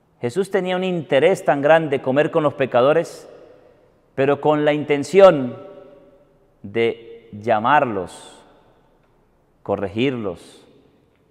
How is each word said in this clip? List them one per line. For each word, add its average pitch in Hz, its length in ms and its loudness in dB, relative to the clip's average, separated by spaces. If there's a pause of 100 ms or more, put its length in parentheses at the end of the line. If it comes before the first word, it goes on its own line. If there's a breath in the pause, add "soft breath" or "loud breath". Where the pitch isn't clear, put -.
(220)
Jesús 180 280 -4
tenía 185 280 -2
un 185 80 -4
interés 170 580 0
tan 147 180 0
grande 147 400 2
comer 147 300 0
con 160 120 0
los 143 100 0
pecadores, 139 760 0 (840)
pero 139 240 0
con 151 240 0
la 151 80 2
intención 147 840 4 (1040)
de 110 460 -4 (240)
llamarlos, 110 1120 -2 (1200)
corregirlos 101 1040 -6 (640)